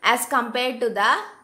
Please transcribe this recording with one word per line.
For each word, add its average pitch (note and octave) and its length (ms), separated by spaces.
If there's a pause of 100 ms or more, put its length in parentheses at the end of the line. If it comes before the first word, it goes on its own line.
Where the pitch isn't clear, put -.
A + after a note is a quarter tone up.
as A#3+ 220
compared B3 560
to A#3 80
the G#3 260 (280)